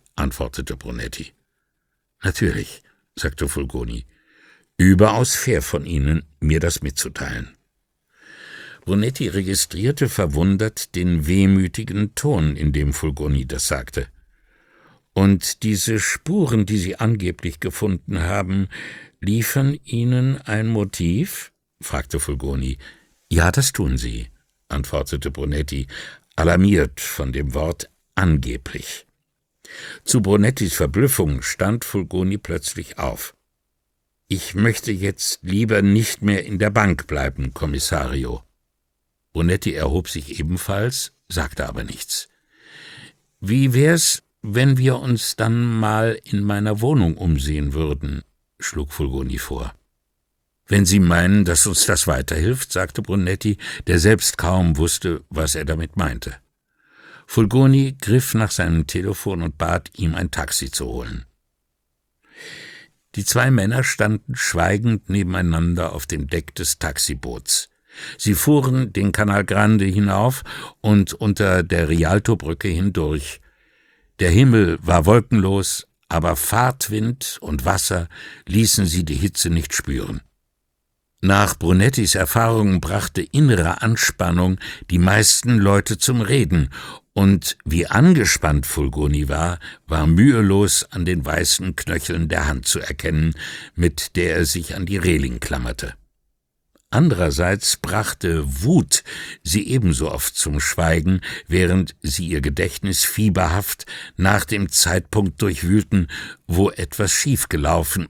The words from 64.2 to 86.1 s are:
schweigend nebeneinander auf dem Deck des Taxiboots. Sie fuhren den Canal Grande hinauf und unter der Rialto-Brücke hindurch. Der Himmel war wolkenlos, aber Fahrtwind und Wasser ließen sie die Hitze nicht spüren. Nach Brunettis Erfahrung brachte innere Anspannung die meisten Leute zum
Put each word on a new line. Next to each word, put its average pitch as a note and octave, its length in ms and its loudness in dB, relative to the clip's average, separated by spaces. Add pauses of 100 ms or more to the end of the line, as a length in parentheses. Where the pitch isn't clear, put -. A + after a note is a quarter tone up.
schweigend G#2 760 0
nebeneinander F2 840 0
auf D#2+ 120 -8
dem D#2 220 -6
Deck E2 280 -6
des - 220 -4
Taxiboots. B1 920 -4 (480)
Sie G#2+ 180 0
fuhren C3 580 2
den G2+ 180 0
Canal G2+ 320 2
Grande G#2 420 4
hinauf G2+ 580 2 (380)
und G#2 320 4
unter F#2+ 500 2
der E2+ 260 0
Rialto-Brücke E2+ 800 2
hindurch. E2 720 -2 (800)
Der F2+ 100 4
Himmel G#2 520 6
war E2+ 240 2
wolkenlos, G2 840 2 (220)
aber E2 260 0
Fahrtwind A#2 1080 -2
und C2+ 240 -6
Wasser F#2 420 0 (400)
ließen G#2 380 2
sie F2 180 0
die D2+ 120 -4
Hitze E2+ 340 -2
nicht E2 240 0
spüren. A1 480 -6 (1000)
Nach G2 360 2
Brunettis F#2+ 560 4
Erfahrung G#2 680 2
brachte F#2+ 400 -4
innere G2+ 600 2
Anspannung F#2 800 0 (320)
die F2 80 4
meisten G#2 580 4
Leute G2+ 400 4
zum B2 240 0